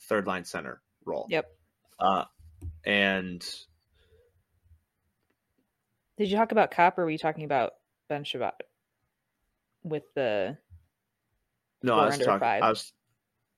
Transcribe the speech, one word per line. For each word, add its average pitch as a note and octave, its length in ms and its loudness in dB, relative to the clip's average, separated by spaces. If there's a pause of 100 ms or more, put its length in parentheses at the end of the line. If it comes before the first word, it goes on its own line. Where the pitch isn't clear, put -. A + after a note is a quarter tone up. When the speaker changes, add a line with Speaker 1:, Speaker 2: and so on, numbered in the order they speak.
Speaker 1:
third G#2 240 -2
line F#2 180 -4
center C#2+ 360 -10 (220)
role. - 260 -6
Speaker 2:
Yep. D#3 160 -2 (540)
Speaker 1:
Uh, F#2+ 240 2 (600)
and G2 580 0 (2750)
Speaker 2:
Did G#3+ 120 0
you G3+ 80 0
talk A3 140 2
about G#3+ 200 4
Kopp, F3+ 260 4
or F3+ 80 0
were D#3+ 40 -2
you D#3 80 -4
talking D#3 280 -4
about - 280 0 (360)
Ben D3 140 -4
Shabbat B2 280 -6 (1300)
with D#3 200 -6 (100)
the A2+ 440 -2 (1200)
Speaker 1:
No, B2 140 2
I - 20 6
Speaker 2:
four G#2+ 80 6
Speaker 1:
was A2 80 2
Speaker 2:
under B2 120 0
Speaker 1:
talking, G2+ 140 4
Speaker 2:
five? A2 240 2
Speaker 1:
I A2 60 6
was, - 240 -4 (640)